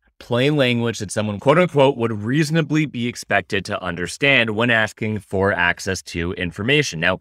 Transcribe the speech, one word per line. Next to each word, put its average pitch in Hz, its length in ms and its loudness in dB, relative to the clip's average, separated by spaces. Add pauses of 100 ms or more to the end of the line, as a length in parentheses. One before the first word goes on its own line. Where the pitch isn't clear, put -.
(200)
plain 131 360 0
language 120 440 0
that 101 100 -8
someone, 107 300 -4
quote 151 180 4
unquote, 143 380 4
would 117 160 -2
reasonably 147 720 0
be 120 220 -6
expected 101 560 -2
to 104 180 -6
understand 110 680 0
when 117 200 0
asking 110 480 0
for 98 340 0
access 87 500 0
to 87 320 -6
information. 101 680 -2
Now, 87 200 2